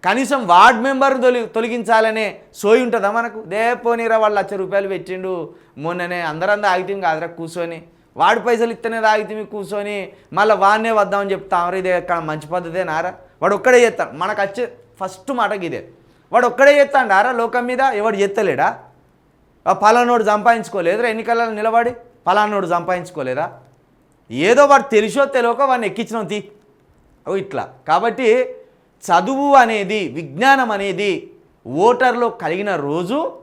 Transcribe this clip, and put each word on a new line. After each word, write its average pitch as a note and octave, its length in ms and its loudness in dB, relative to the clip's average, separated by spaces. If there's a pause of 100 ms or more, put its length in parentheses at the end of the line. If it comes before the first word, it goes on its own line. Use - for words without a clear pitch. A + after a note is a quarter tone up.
కనీసం B3 420 0
వార్డు G#3+ 340 8
మెంబర్ని C4+ 420 0
తొలి-, B3 240 2
తొలగించాలనే A3 920 0 (140)
సోయి A3+ 280 4
ఉంటుందా G#3+ 280 0
మనకు? A3 320 -6
"దే A3 320 -2
పోనీరా, A#3 440 0
వాళ్ళు G#3+ 200 2
లక్ష G3 140 -4
రూపాయలు G3 360 -2
పెట్టిండు F#3 680 -8 (240)
మొన్ననే, F3 420 -6
అందరందా F#3+ 500 0
ఆగితే F#3 300 -2
కాదురా E3 260 -2
కూర్చొని, E3 560 -10 (340)
వాడి A3+ 240 2
పైసలు A#3 320 0
ఇస్తేనే A3+ 280 -8
తాగితే G#3+ 440 0
కూర్చొని G3+ 680 -8 (200)
మళ్ళీ G3+ 240 2
వాడినే G#3+ 340 4
వద్దామని G3+ 400 0
చెప్తాం F3+ 400 -2
రా, F#3 60 -4
ఇది F#3 120 -2
ఎక్కడ F3 300 -2
మంచి D#3 280 -8
పద్ధతే E3+ 380 -6
నారా?" E3+ 300 -4 (280)
వాడు F#3+ 120 2
ఒక్కడే B3 300 6
చేస్తాడు. F3 320 -2
మనకు G3 260 -4
వచ్చే G#3 300 -6 (280)
ఫస్ట్ F#3+ 320 -10
మాట A3 200 0
ఇదే, E3 360 -8 (440)
వాడు B3 140 4
ఒక్కడే C#4 320 4
చేస్తాడు C4+ 340 2
ఆరా G#3+ 200 2
లోకం A#3 340 -2
మీద, B3 140 -4
ఎవడు A3+ 360 0
చేస్తలేడా? G3 640 0 (880)
ఆ F#3 60 2
పలానోడు A#3 520 4
సంపాదించుకోలేదురా G#3 840 0
ఎన్నికలలో A3+ 440 -2
నిలబడి, A3+ 420 0 (320)
పలానోడు G3+ 400 2
సంపాదించుకోలేదా? E3 840 -4 (800)
ఏదో G3+ 340 4
వాడు C#4 180 6
తెలిసో A3 420 0
తెలియక A#3+ 380 0
వాడిని B3+ 240 0
ఎక్కించినాం G#3+ 400 -6
తీ. G3+ 180 -8 (840)
ఓ F#3 80 -4
ఇట్లా. C#3+ 320 -8 (200)
కాబట్టి A#3 680 0 (420)
చదువు C4+ 580 2
అనేది, G#3+ 540 2
విజ్ఞానం G3+ 640 2
అనేది G3 600 -4 (360)
ఓటర్లో A#3+ 640 2
కలిగిన F#3 460 -4
రోజు F3+ 560 -4 (100)